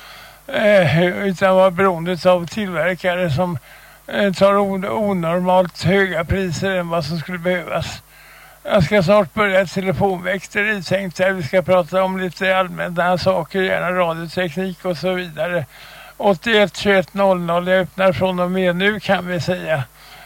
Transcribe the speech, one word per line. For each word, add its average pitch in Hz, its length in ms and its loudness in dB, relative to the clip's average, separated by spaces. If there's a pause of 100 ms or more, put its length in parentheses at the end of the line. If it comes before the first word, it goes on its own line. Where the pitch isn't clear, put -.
(460)
Eh, 196 600 4
utan 190 500 0
vara 190 140 6
beroende 180 600 0
av 175 160 2
tillverkare 180 840 -2
som, 170 280 -2 (480)
eh, 202 260 0
tar 196 260 4
o-, 196 320 -2
onormalt 185 920 0
höga 180 420 2
priser 185 460 -2
än 180 180 -2
vad 165 160 -2
som 165 140 -6
skulle 180 200 -8
behövas. 170 640 -4 (600)
Jag 196 220 2
ska 208 180 2
snart 196 320 2
börja 196 260 2
ett 185 140 -4
telefonväkteri, 190 1080 -2
tänkte 185 400 -4
jag. 190 100 2
Vi 185 100 -4
ska 180 200 0
prata 180 420 0
om 185 160 -2
lite 185 380 -2
allmänna 175 600 -2
saker, 190 420 -2
gärna 185 320 0
radioteknik 175 920 -4
och 180 120 -2
så 185 160 -2
vidare. 175 540 -4 (500)
Åttioett 208 600 2
tjugoett 196 380 0
noll 196 260 2
noll, 175 280 0
jag 190 120 4
öppnar 190 320 0
från 180 280 -2
och 180 100 0
med 185 260 0
nu, 202 240 0
kan 180 260 0
vi 180 140 -4
säga. 160 440 -2 (420)